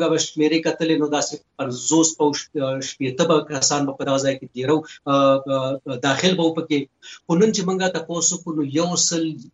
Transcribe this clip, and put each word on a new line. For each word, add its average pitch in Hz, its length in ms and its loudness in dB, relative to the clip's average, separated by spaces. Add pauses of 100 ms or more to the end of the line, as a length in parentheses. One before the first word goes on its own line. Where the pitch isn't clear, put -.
به 160 80 2
شمیرې 156 440 2
کتلې، 160 380 0
نو 147 100 0
داسې 143 260 -2 (240)
پنځوس 135 580 2
په 147 160 2
شپ-، 143 300 -6
آ، 135 160 -2
شپېته 131 480 -4
به 156 140 4
کسان 143 460 0
به 135 60 -4
په 135 120 -8
دغه 135 140 2
ځای 135 200 0
کې 123 160 -16
تیرو، 139 280 0 (240)
آ، 139 60 0
آ، 135 840 2
داخل 175 400 2
به 170 60 0
وو 160 120 2
پکې. 151 300 0 (420)
خو 170 80 0
نن 214 180 4
چې 208 80 -2
موږ 185 280 0
تپوس 165 440 -2
وکړو، 170 240 -6
نو 156 60 0
یو 160 340 -2
سل 165 280 0 (300)